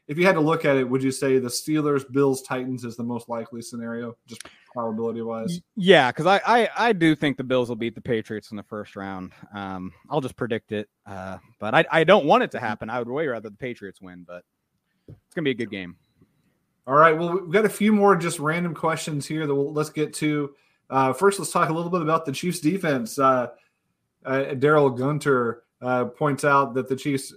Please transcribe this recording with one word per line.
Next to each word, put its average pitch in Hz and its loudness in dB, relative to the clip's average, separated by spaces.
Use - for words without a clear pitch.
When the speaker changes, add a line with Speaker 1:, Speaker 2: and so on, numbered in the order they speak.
Speaker 1:
if 151 -6
you 175 4
had 190 6
to 165 0
look 160 2
at 143 4
it, 127 2
would 131 -2
you 135 0
say 131 2
the 123 -2
Steelers, 147 -2
Bills, 135 2
Titans 127 -6
is 117 -10
the 120 -10
most 117 -8
likely 117 -10
scenario, 117 -10
just 117 -20
probability 117 -4
wise? 113 -6
Speaker 2:
Y-, 175 -4
yeah, 170 6
'cause 156 -2
I, 190 4
I, 220 4
I 220 2
do 160 2
think 139 -2
the 135 -6
Bills 123 0
will 120 -6
beat 113 -6
the 110 -18
Patriots 110 -6
in 107 -12
the 95 -12
first 104 -14
round. 95 -10
Um, 95 -10
I'll 151 -2
just - -6
predict 113 -6
it, 104 -6
uh, 95 -12
but 107 -2
I, 165 6
I 160 4
don't 165 6
want 220 4
it - -6
to 117 -8
happen. 110 -6
I 123 -4
would 117 -6
way 147 -4
rather 113 -6
the 104 -20
Patriots 117 -12
win, 90 -18
but 87 -18
it's - -20
gonna 170 -4
be 139 0
a - -4
good 107 -8
game. 90 -10
Speaker 1:
All 131 0
right, 156 8
well, 170 0
we've 175 -10
got 208 4
a 202 4
few 208 2
more 202 6
just 165 -2
random 160 -2
questions 156 -4
here 156 -4
that 143 0
we'll, 143 -2
let's 151 -2
get 151 -4
to. 147 -2
Uh, 131 2
first, 196 2
let's 160 -6
talk 170 2
a 160 0
little 170 -4
bit 180 -2
about 160 0
the 139 -4
Chiefs 170 -4
defense. 151 -2
Uh, 131 2
uh, 135 -2
Daryl 143 4
Gunter, 131 0
uh, 127 0
points 143 -2
out 139 4
that 131 -2
the 135 -2
Chiefs 135 -4